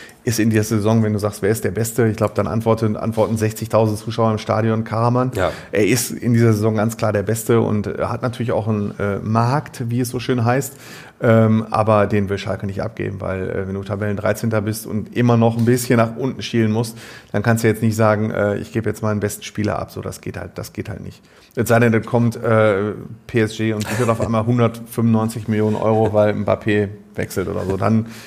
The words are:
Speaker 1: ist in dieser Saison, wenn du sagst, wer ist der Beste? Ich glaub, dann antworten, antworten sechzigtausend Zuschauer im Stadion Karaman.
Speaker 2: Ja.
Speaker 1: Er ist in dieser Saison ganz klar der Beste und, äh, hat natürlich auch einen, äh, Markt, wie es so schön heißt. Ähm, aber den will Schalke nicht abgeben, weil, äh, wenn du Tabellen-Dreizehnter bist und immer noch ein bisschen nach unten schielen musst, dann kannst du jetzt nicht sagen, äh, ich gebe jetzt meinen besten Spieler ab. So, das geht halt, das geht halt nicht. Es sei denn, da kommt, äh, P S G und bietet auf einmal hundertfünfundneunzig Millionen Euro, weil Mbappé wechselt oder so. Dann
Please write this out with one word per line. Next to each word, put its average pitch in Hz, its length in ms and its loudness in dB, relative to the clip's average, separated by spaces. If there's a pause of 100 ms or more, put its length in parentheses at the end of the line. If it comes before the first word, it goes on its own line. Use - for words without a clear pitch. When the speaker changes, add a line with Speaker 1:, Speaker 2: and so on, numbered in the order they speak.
(240)
Speaker 1:
ist 113 160 0
in 113 120 2
dieser 110 120 4
Saison, 110 380 2
wenn 107 120 2
du 104 60 -2
sagst, 104 220 -4
wer 98 80 2
ist 107 140 0
der 104 80 0
Beste? 113 360 0
Ich 110 100 0
glaub, 104 180 0
dann 101 100 2
antworten, 110 500 0
antworten 110 420 0
sechzigtausend 110 600 0
Zuschauer 113 340 0
im 107 60 0
Stadion 110 460 0
Karaman. 120 520 0
Speaker 2:
Ja. 90 160 0 (200)
Speaker 1:
Er 104 160 4
ist 120 240 0
in - 220 -2
dieser 117 200 6
Saison 110 220 0
ganz 113 220 0
klar 107 140 0
der 104 120 0
Beste 113 380 0
und, 104 260 0
äh, - 180 -4
hat 117 160 -6
natürlich 117 300 -4
auch 104 160 -2
einen, 104 320 -2
äh, 101 180 -2
Markt, 117 720 -2
wie 120 120 -2
es 120 80 -4
so 123 100 -6
schön 120 260 0
heißt. 127 280 0 (480)
Ähm, 110 500 6
aber 104 360 4
den 101 220 0
will 101 80 -2
Schalke 104 300 -6
nicht 98 160 -6
abgeben, 101 380 -6
weil, 92 280 -4
äh, 95 180 -6
wenn 95 60 -6
du 98 100 -6
Tabellen-Dreizehnter 104 800 -2
bist 107 240 -6
und - 300 -8
immer 120 220 4
noch 117 200 4
ein 117 80 0
bisschen 123 320 2
nach 113 200 2
unten 127 240 -6
schielen 110 300 0
musst, 117 260 -2 (340)
dann 107 100 -2
kannst 113 220 2
du 117 60 4
jetzt 107 120 0
nicht 113 140 2
sagen, 107 360 2
äh, 101 260 0
ich 90 160 -10
gebe 107 160 -2
jetzt 104 120 -6
meinen 107 200 -2
besten 104 220 -4
Spieler 104 360 -4
ab. - 120 -8
So, 101 100 -12
das 98 200 -10
geht - 160 -10
halt, 90 180 -12
das - 180 -12
geht - 160 -10
halt 98 120 -10
nicht. 92 220 -16 (320)
Es 117 140 0
sei 117 100 6
denn, 120 140 6
da 113 60 4
kommt, 117 360 0
äh, 107 560 2 (360)
P 120 140 0
S 110 140 0
G 110 180 -2
und 104 140 -4
bietet 113 220 0
auf 110 100 0
einmal 113 260 0
hundertfünfundneunzig 113 1040 0
Millionen 107 300 2
Euro, 110 340 2
weil 107 220 4
Mbappé 104 560 0 (260)
wechselt 98 320 -4
oder 92 180 -4
so. 95 120 -2
Dann 110 300 0 (200)